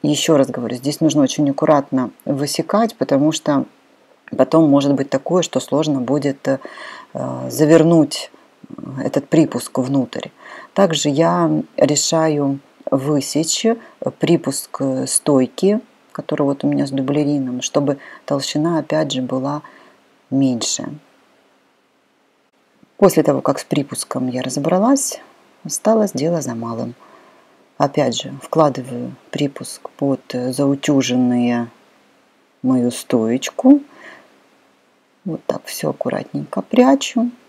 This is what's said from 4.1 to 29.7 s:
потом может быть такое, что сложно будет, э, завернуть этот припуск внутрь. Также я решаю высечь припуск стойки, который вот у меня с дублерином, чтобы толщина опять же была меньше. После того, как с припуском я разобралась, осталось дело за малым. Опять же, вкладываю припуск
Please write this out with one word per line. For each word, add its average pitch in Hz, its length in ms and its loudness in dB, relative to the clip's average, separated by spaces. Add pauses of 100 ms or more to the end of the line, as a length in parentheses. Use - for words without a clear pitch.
потом 156 320 4
может 143 240 4
быть 139 160 -2
такое, 180 320 -2
что - 180 -4
сложно 147 400 -2
будет, 135 480 -2
э, 135 100 0 (920)
завернуть 156 800 4 (720)
этот 139 240 -2
припуск 143 520 2
внутрь. 131 500 -2 (440)
Также 165 360 2
я 165 420 2 (260)
решаю 147 840 0 (320)
высечь 147 760 -2 (540)
припуск - 600 -2 (260)
стойки, 147 720 2 (320)
который 151 320 -4
вот 139 200 -2
у 143 40 0
меня 143 180 0
с 135 60 -8
дублерином, 135 680 -2
чтобы 143 360 -2 (280)
толщина 151 540 -2
опять 156 320 -2
же 131 100 -2
была 131 400 -4 (720)
меньше. 131 580 -2 (2000)
После 165 260 4
того, 135 180 2
как 139 180 -2
с - 40 -10
припуском 135 640 -4
я 127 140 -4
разобралась, 180 800 0 (420)
осталось 214 480 0
дело 156 300 -2
за 120 140 -6
малым. 117 400 -8 (840)
Опять 139 440 0
же, 135 120 -12 (100)
вкладываю 127 720 -2 (160)
припуск - 680 -6